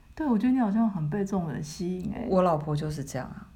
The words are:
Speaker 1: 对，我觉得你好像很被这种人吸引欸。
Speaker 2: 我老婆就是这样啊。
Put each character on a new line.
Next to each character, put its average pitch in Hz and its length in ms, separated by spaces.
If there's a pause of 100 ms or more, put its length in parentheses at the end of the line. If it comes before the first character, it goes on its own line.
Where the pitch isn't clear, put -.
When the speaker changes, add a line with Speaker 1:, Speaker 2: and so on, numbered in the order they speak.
(140)
Speaker 1:
对， 311 120
我 233 120
觉 240 80
得 254 60
你 262 80
好 214 100
像 220 180
很 160 220
被 208 80
这 196 80
种 185 240
人 - 120
吸 180 380
引 - 120
欸。 - 160
Speaker 2:
我 185 140
老 175 140
婆 151 180
就 151 140
是 151 160
这 - 140
样 131 80
啊。 - 300